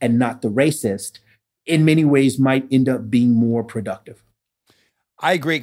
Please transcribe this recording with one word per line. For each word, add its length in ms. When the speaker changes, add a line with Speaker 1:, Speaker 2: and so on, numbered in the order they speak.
Speaker 1:
and 180
not 240
the 80
racist, 680
in 180
many 220
ways 340
might 320
end 160
up 220
being 240
more 320
productive. 580
Speaker 2:
I 100
agree. 300